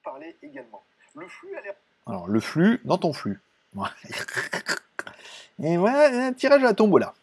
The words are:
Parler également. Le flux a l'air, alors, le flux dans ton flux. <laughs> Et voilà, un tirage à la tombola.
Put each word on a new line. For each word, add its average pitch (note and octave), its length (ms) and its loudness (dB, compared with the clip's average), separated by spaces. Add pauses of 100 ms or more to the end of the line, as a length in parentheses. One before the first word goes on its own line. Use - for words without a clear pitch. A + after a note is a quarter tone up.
Parler D3 380 -14
également. C3+ 400 -20 (340)
Le F4 120 -16
flux F4 300 -20
a C4 40 -14
l'air, G3 120 -14 (340)
alors, F2 200 -10
le G#2+ 120 -2
flux F#3 460 2
dans E3 120 0
ton D#3+ 160 -2
flux. - 280 -8 (340)
<laughs> G2 40 -12 (1800)
Et E3 140 0
voilà, B3+ 500 4
un B3+ 60 -4
tirage C4+ 280 4
à C4 40 2
la A3+ 80 4
tombola. G3 500 4